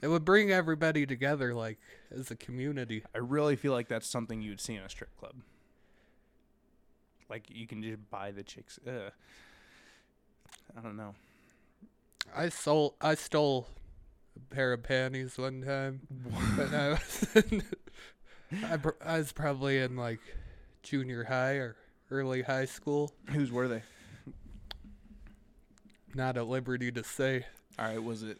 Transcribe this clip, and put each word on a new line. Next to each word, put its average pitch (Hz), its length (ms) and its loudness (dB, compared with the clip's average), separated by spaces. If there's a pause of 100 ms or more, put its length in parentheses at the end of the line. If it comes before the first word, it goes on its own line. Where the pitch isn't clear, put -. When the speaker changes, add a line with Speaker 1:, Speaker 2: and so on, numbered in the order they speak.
Speaker 1:
It 143 80 2
would 165 160 4
bring 202 260 10
everybody 160 540 4
together, 135 480 2
like, 113 260 -4 (320)
as 131 180 -8
a 117 60 -10
community. 123 680 -4 (120)
Speaker 2:
I 110 40 -4
really 147 360 4
feel 139 160 2
like 120 160 0
that's 113 200 -4
something 113 340 -4
you'd 104 180 -8
see 117 160 -6
in 98 80 -10
a 95 60 -12
strip - 280 -14
club. - 180 -16 (1900)
Like, 113 200 -12
you 113 180 -14
can 110 140 -8
just 107 280 -8
buy 101 220 -8
the 101 120 -12
chicks. - 420 -18
Ugh. 120 280 -10 (1600)
I 117 40 -16
don't 107 160 -10
know. 104 180 -12 (1200)
Speaker 1:
I 165 140 0
sold, 151 520 4
I 156 140 4
stole 139 520 4 (680)
a - 180 -18
pair 127 200 2
of 117 100 -2
panties 131 540 0
one 131 240 -4
time. 135 400 -2 (120)
Speaker 2:
<laughs> 127 160 -10
What? 107 280 2
Speaker 1:
When 139 180 2
I 143 140 4
was - 460 0
in, 214 280 6 (1000)
I 165 120 0
pr-, 151 120 0 (140)
I 165 160 0
was 147 120 -2
probably 139 480 2
in, 127 160 0
like, 120 240 -2 (640)
junior 127 400 -2
high 131 300 2
or 127 220 -4 (360)
early 131 300 2
high 131 240 0
school. 147 480 0 (160)
Speaker 2:
Whose 139 220 2
were 123 180 2
they? 113 140 -4 (2250)
Speaker 1:
Not 131 240 0
at 117 100 -2
liberty 123 440 -2
to 120 120 -4
say. 131 420 0 (320)
Speaker 2:
All 113 80 -2
right, 110 180 -2
was 113 200 -4
it 110 160 -8